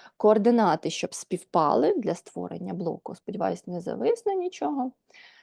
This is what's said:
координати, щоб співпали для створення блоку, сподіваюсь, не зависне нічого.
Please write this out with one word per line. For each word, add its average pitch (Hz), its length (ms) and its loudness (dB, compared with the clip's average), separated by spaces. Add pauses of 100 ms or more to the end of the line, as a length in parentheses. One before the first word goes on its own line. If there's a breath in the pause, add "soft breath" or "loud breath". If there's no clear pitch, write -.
(160 loud breath)
координати, 214 720 4
щоб - 240 -6
співпали 180 800 0
для 196 200 -2
створення 175 600 -10
блоку, 170 400 -6
сподіваюсь, 180 520 -6
не 180 140 -8
зависне 427 540 -2
нічого. 302 580 -4 (500 loud breath)